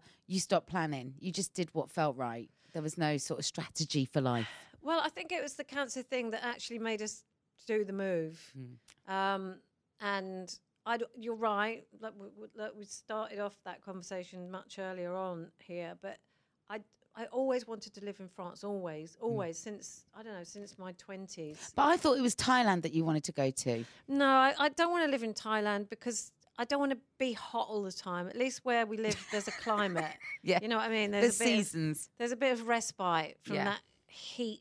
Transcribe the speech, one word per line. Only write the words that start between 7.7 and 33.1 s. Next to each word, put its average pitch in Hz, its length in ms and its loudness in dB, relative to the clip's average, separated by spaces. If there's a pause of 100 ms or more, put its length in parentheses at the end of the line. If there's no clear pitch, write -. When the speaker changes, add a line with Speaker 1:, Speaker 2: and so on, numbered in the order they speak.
Speaker 2:
the 196 100 -4
move. 170 600 -2
Speaker 1:
Mm. 127 560 -14
Speaker 2:
Um, 190 420 0 (460)
and 190 540 -4 (300)
I'd, 226 180 -2 (160)
you're 226 160 -6
right. 220 500 0 (160)
Like 220 180 -10
we, 196 80 -14 (120)
we, 214 80 -14 (100)
like 214 200 -8
we 208 80 -14
started 214 560 -6
off 202 240 -4
that 180 180 -12
conversation 180 680 -10
much 190 280 -12
earlier 185 360 -4
on 180 340 -4 (100)
here, 175 440 -8
but 196 160 -10 (500)
I, 214 120 -8 (380)
I 226 140 -8
always 254 340 2
wanted 220 280 -10
to 202 100 -14
live 202 160 -8
in 190 80 -12
France, 180 340 -10
always, 170 560 -6
Speaker 1:
Mm. 233 60 -6
Speaker 2:
always, 202 340 0
since, - 460 -12 (100)
I 208 80 -16
don't 220 120 -10
know, 175 100 -8
since 202 340 -14
my 185 140 -10
twenties. 180 840 -10
Speaker 1:
But 277 120 8
I 330 100 8
thought 294 220 6
it - 40 2
was 240 140 4
Thailand 233 460 6
that 160 100 0
you 165 140 4
wanted 156 180 4
to - 80 -6
go 135 180 4
to. 120 340 0 (220)
Speaker 2:
No, 277 220 4
I, 269 300 8
I 294 100 4
don't 339 220 4
wanna 339 180 4
live 269 140 2
in 226 100 -2
Thailand 208 560 0
because 226 420 -4 (280)
I 233 80 -2
don't 285 120 2
wanna 277 200 2 (200)
be 262 140 2
hot - 380 -4
all 214 120 0
the 190 80 -4
time. 180 380 -4
At 196 80 -10
least 247 300 0
where 233 200 4
we 208 120 -4
live, 214 180 2 (160)
there's 208 160 -2
a 214 40 -4
climate. 190 600 0 (140)
Speaker 1:
<laughs> - 160 -10
Yeah. 180 200 4
Speaker 2:
You 220 60 -4
know 233 80 2
what 220 80 2
I 226 60 -2
mean? 214 200 2
Speaker 1:
There's 202 280 4
Speaker 2:
There's - 20 0
a 233 40 4
bit 233 160 6
of, 196 60 2
Speaker 1:
seasons. 156 520 -2
Speaker 2:
there's 240 140 -2
a 247 40 -2
bit 254 160 2
of 226 160 -2
respite 180 720 0